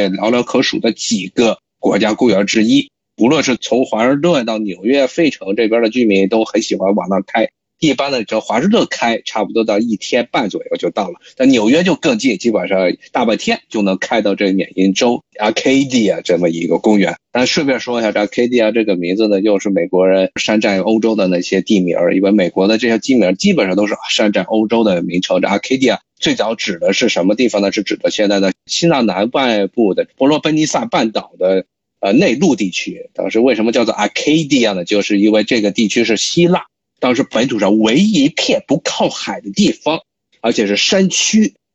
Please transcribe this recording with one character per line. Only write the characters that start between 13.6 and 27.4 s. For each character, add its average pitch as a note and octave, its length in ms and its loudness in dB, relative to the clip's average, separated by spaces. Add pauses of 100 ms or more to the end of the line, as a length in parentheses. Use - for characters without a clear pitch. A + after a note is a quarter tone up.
就 A2+ 140 -4
能 F#2+ 160 0
开 A2+ 240 -2
到 G2+ 120 0
这 F#2+ 200 0
缅 F#2+ 220 -4
因 F#2+ 180 2
州 A#2+ 280 0 (160)
Arcadia B2 840 0
这 F2 160 0
么 F2 120 0
一 E2 160 -4
个 E2+ 120 0
公 G#2+ 200 2
园。 F#2+ 160 0 (200)
但 B2 120 0
顺 C#3+ 220 -2
便 B2+ 140 0
说 A#2+ 180 -4
一 A2+ 40 -2
下， G#2+ 80 0
这 G#2 140 0
Arcadia A#2+ 460 2
这 A2+ 140 0
个 G2+ 100 0
名 F2+ 220 -2
字 A2 100 2
呢， G2 140 2
又 G2+ 180 2
是 G#2 100 -4
美 F2+ 180 0
国 F#2 200 2
人 F#2+ 300 2
山 A2 240 0
寨 G2+ 180 0
欧 A2 220 0
洲 A2 120 2
的 G#2 140 0
那 F2+ 140 0
些 F#2+ 200 -2
地 G2 200 2
名 F2 160 0
儿， F2 180 2
因 F#2+ 60 0
为 G2 100 2
美 G2 180 2
国 F#2+ 200 0
的 A2 80 2
这 A#2+ 100 -2
些 A2+ 120 2
地 C3+ 160 0
名 G#2 120 4
儿 F#2 80 0
基 G3+ 160 0
本 B2 160 0
上 F#2 80 -2
都 G#2 100 0
是 G#2 80 -2 (160)
山 G#2+ 220 0
寨 G2+ 120 0
欧 A2 220 0
洲 A#2 200 0
的 F2+ 160 0
名 F2+ 200 -4
称。 F#2 200 0
这 - 80 0
Arcadia A#2 480 0 (200)
最 D3 180 -2
早 A2+ 200 -2
指 G2 240 -8
的 F#2+ 140 0
是 A2+ 160 0
什 F2+ 160 0
么 G2+ 100 2
地 B2 140 2